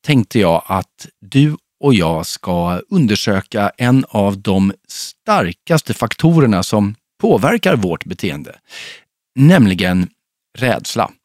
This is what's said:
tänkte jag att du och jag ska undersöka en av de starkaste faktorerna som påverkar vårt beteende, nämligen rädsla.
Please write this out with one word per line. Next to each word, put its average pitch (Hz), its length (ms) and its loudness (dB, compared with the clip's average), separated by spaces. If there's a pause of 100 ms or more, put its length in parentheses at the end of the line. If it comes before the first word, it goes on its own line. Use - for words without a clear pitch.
tänkte 120 320 -2
jag 82 280 2
att - 400 -8 (140)
du 143 360 0 (240)
och 139 140 2
jag 82 320 0
ska 87 540 -4 (100)
undersöka 104 840 0
en 127 320 2
av 101 300 0
de 98 340 0 (160)
starkaste - 1040 -2
faktorerna 127 680 2
som 104 320 0 (260)
påverkar 185 560 2
vårt 92 280 -4
beteende, 78 500 -8 (800)
nämligen 95 760 4 (500)
rädsla. 113 520 -2 (140)